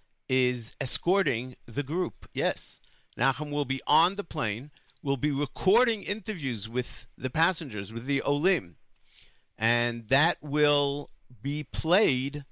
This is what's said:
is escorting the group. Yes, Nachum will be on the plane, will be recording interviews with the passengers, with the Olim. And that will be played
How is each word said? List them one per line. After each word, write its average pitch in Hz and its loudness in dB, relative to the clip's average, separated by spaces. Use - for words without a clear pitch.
is 127 0
escorting 131 0
the 117 -4
group. 151 -4
Yes, - -4
Nachum 135 0
will 147 0
be 135 -4
on 165 4
the 196 -6
plane, 127 -4
will 139 0
be 143 0
recording 202 2
interviews 147 -6
with - -6
the 127 -4
passengers, 139 -2
with 117 -6
the 139 -2
Olim. 143 0
And 117 2
that 147 4
will 147 0
be 143 -4
played 143 2